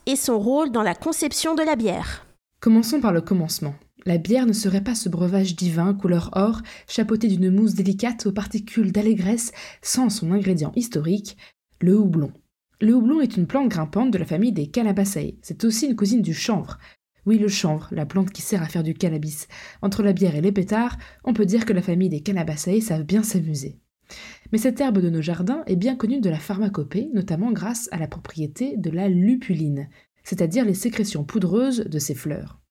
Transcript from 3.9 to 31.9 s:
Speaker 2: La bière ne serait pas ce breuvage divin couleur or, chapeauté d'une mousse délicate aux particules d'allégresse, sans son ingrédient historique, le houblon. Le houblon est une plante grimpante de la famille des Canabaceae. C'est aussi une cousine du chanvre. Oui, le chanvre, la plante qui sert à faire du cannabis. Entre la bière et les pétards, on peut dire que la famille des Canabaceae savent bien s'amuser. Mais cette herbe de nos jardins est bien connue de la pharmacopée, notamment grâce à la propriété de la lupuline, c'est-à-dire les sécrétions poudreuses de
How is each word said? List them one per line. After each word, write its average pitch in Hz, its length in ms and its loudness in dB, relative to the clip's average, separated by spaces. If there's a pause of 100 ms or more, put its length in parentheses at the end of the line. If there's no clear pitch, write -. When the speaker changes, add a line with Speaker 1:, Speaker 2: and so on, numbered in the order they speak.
Speaker 2:
La 170 120 2
bière 226 280 2
ne 220 60 4
serait 196 320 0
pas 240 100 -2
ce 226 140 -4
breuvage 180 460 0
divin 175 380 2
couleur 175 400 0
or, 220 300 0 (240)
chapeauté 226 420 0
d'une 185 220 2
mousse 196 240 4
délicate 196 520 0
aux 196 60 0
particules 208 600 -2
d'allégresse, 208 600 2 (300)
sans 254 260 0
son 170 240 -2
ingrédient 185 440 2
historique, 202 600 -2 (440)
le 185 180 6
houblon. 165 340 2 (480)
Le 220 140 6
houblon 254 260 4
est - 160 0
une 175 100 2
plante 269 220 2
grimpante 196 420 0
de 190 80 2
la 170 60 -4
famille 202 280 0
des 147 160 -2
Canabaceae. 196 720 0
C'est - 220 -6
aussi 226 220 2
une 240 100 0
cousine 208 260 2
du 165 100 0
chanvre. - 460 -4 (500)
Oui, 220 80 6
le 208 120 4
chanvre, 160 420 -2
la 156 160 -4
plante 185 240 0
qui - 100 -12
sert 185 220 -2
à 156 60 -4
faire 170 140 -2
du 160 120 -2
cannabis. 156 540 -4 (340)
Entre 202 200 0
la 202 120 4
bière 175 200 2
et 147 60 -2
les 185 100 2
pétards, 214 460 0 (280)
on 247 100 0
peut 214 100 2
dire 226 220 2
que 220 80 2
la 180 80 2
famille 180 260 2
des 147 140 -4
Canabaceae 180 580 -2
savent 160 240 -2
bien 190 180 2
s'amuser. 156 540 -4 (720)
Mais 220 60 2
cette 254 240 0
herbe 240 200 2
de 175 100 2
nos 165 100 0
jardins 180 460 -2
est 185 100 0
bien 233 180 0
connue 254 280 0
de 190 80 2
la 156 80 0
pharmacopée, 196 760 -2
notamment 196 400 0
grâce 208 400 -4
à 170 60 -4
la 156 100 -4
propriété 165 680 -6
de 170 100 -4
la 180 220 0
lupuline, 175 800 2 (340)
c'est-à-dire 180 400 0
les 202 80 2
sécrétions 202 500 -2
poudreuses 220 600 0
de 156 140 -4